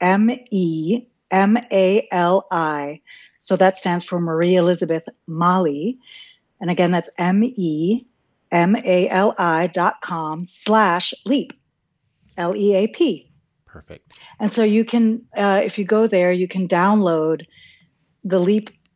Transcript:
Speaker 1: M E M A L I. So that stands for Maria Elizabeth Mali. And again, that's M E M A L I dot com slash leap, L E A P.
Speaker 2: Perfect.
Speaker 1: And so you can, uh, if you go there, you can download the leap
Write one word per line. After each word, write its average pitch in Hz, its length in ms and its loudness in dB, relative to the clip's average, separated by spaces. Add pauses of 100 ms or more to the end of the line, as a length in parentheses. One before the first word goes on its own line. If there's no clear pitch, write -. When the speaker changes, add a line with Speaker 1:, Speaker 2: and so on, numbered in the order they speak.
Speaker 1:
M 202 300 4 (180)
E 170 560 -2 (240)
M 196 260 2 (160)
A 190 400 2
L 180 400 0
I. 151 500 -4 (380)
So - 160 -4
that 185 220 4
stands 175 260 -2
for 175 160 -6
Maria 170 400 2
Elizabeth 170 440 0 (240)
Mali. 175 720 0 (600)
And 175 120 -4
again, 175 200 0
that's 170 260 -2
M 185 260 2
E 185 600 -2 (480)
M 175 240 2
A 185 340 0
L 202 280 0
I 170 300 0
dot 175 340 -2
com 160 460 -8
slash 202 680 0 (100)
leap, 233 300 -4 (840)
L 175 200 -4
E 202 180 2
A 196 140 2
P. 220 440 -4 (360)
Speaker 2:
Perfect. - 440 -20 (280)
Speaker 1:
And 214 120 -4
so 226 120 0
you 214 200 2
can, 226 420 0 (100)
uh, 202 280 2
if - 140 -8
you 202 80 -4
go 220 220 2
there, 180 240 2
you 180 160 -2
can 185 200 -4
download 175 800 2 (760)
the 185 160 0
leap 208 320 0 (240)